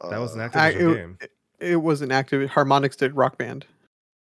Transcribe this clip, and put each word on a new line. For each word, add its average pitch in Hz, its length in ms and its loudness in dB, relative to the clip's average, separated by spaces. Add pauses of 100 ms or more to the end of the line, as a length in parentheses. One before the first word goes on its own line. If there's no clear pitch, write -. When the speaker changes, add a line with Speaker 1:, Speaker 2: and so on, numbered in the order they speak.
(100)
Speaker 1:
That 104 80 -6
was 117 160 -6
an 110 60 -8
Speaker 2:
uh, 113 80 -6
Speaker 1:
Activision 139 80 -4
Speaker 3:
I, 160 140 6
it, 165 260 4
Speaker 1:
game. 90 240 -12
Speaker 3:
it, 127 120 -18 (280)
it 175 160 0
was 156 260 0
an 131 80 -4
Activ-, 135 380 0
Harmonix 139 480 2
did 135 180 -2
Rock 131 240 0
Band. 127 280 -10 (640)